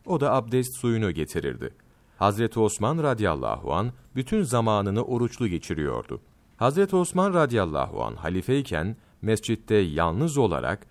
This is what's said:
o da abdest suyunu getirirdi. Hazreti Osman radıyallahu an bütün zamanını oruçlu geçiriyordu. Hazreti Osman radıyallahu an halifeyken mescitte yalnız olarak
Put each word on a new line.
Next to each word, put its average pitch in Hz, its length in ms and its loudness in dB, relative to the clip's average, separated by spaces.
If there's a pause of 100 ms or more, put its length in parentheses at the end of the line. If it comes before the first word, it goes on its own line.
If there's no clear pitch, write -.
o 175 140 0
da 123 120 2
abdest 127 460 0
suyunu 113 320 2
getirirdi. 69 600 -4 (460)
Hazreti 107 440 2
Osman 110 420 0
radıyallahu 76 680 0
an 107 200 0 (240)
bütün 202 260 0
zamanını 110 600 2
oruçlu 120 440 -2
geçiriyordu. 73 720 -4 (360)
Hazreti 185 400 2
Osman 185 380 2
radıyallahu 90 680 0
an 55 100 -6
halifeyken 90 840 -2 (260)
mescitte 107 520 0
yalnız 92 640 2
olarak 85 520 0